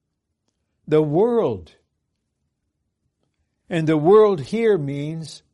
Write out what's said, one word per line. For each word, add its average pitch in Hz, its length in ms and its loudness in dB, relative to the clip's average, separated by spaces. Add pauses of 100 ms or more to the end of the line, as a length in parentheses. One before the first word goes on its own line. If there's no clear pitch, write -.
(880)
The 151 140 2
world. 156 720 -2 (2000)
And 160 180 -4
the 160 100 2
world 196 440 4
here 214 360 -2
means 147 640 -10 (120)